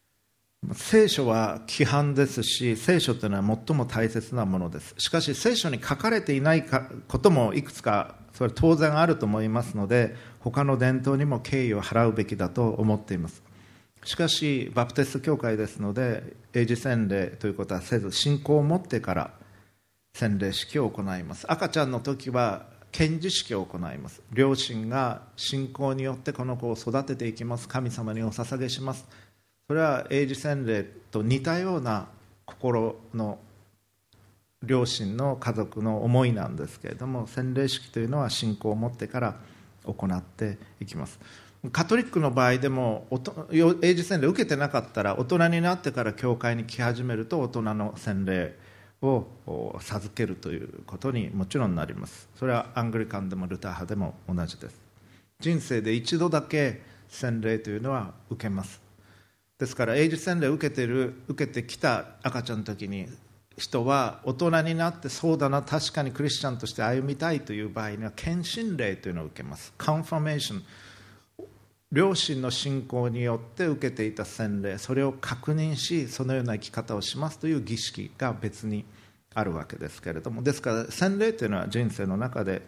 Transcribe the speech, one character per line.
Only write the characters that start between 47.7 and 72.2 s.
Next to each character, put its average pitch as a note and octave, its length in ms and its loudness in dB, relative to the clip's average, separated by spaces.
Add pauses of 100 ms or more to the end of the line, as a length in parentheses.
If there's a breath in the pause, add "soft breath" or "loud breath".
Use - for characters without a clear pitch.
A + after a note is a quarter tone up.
の G#2 220 -2
洗 G2 280 -2
礼 F2+ 320 0 (460 loud breath)
を G2 800 -2
授 G2+ 340 -8
け A2+ 120 0
る F#2 80 -4
と - 160 -10
い E2 120 -6
う - 240 -14
こ F#2 120 -12
と C3+ 120 -2
に A2+ 200 -2
も F#2+ 160 -2
ち A#2 100 -2
ろ B2+ 100 2
ん F2+ 80 2
な D#2 100 -2
り - 100 -6
ま G1+ 120 -10
す。 - 300 -18
そ C3 100 -4
れ B2+ 60 2
は A#2 220 0
ア A#2+ 80 0
ン A#2 80 0
グ A2+ 80 0
リ A2 80 -2
カ G#2 120 -6
ン G2 100 -4
で F#2+ 80 -6
も F#2 100 -4
ル F2+ 120 -6
タ G#2 100 -8
ー - 40 -6
派 F2 220 -6
で G2+ 40 -2
も F2+ 160 -2 (140)
同 F2 180 0
じ - 140 -10
で A1+ 80 -12
す。 - 120 -20 (580 soft breath)
人 D#3+ 220 0
生 A#2+ 200 -2
で A2 140 2
一 A#2+ 240 0
度 F3 100 4
だ D#3 140 2
け C#3+ 400 0 (260 loud breath)
洗 A#2 320 -4
礼 A2 180 2
と G#2+ 120 -8
い G#2 80 -4
う A2+ 40 -6
の C3+ 100 -2
は G#2 200 -4 (160)
受 - 140 -8
け A2 80 -2
ま F#2+ 140 -2
す。 - 160 -16 (800 soft breath)
で C3+ 80 -2
す - 80 -6
か B2 120 0
ら、 A2+ 100 2
英 D#3 120 6
児 D#3+ 80 -2
洗 F3 240 -2
礼 C#3 80 4
を C#3 40 2
受 D3+ 160 0
け - 60 -8
て B2+ 120 0
る、 B2+ 420 0
受 C#3+ 180 -2
け C3 60 -6
て A#2+ 120 -4
き - 120 -12
た A#2+ 460 0
赤 B2+ 200 -2
ち B2 100 -6
ゃ - 20 -4
ん G#2+ 40 -2
の G#2 60 -4
時 G2+ 240 -8
に、 G2 180 -6 (520)
人 A#2+ 260 -2
は C3 400 2
大 C3 100 0
人 E3 280 4
に E3 120 0
な E3 160 0
っ E3+ 100 -10
て、 F3 100 -8
「そ E3 240 2
う E3 40 0
だ C#3 120 2
な、 C#3 120 2
確 - 300 -2
か D#3 100 -2
に C3 100 -2
ク B2+ 100 -4
リ D3 80 2
ス - 100 -4
チ D3 60 -4
ャ C3+ 40 -2
ン A#2+ 80 -4
と B2 80 -8
し - 60 -6
て A#2 100 -4
歩 B2+ 240 2
み C#3 100 -2
た D#3+ 160 -2
い」 D3 120 0
と - 80 -8
い G#2 100 -4
う G#2+ 60 -4
場 G#2+ 160 -6
合 G#2+ 60 -4
に G#2 140 -6
は、 G#2 120 -6
献 E3+ 220 -2
身 G3+ 380 -4
礼 G#2 200 -2
と - 120 -10
い F2+ 40 -4
う - 20 -4
の E2 80 -6
を - 40 -8
受 D2 100 -14
け - 60 -12
ま C#2 140 -10
す。 - 200 -18
カ - 160 0
ン D#3 100 0
フ D#3 120 -6
ァ D#3 60 0
メ D3+ 140 0
ー C#3+ 60 -2
シ A2 140 -6
ョ - 20 -6
ン。 F#2 60 -8 (1300 loud breath)
両 F#3 220 4
親 D3 260 -2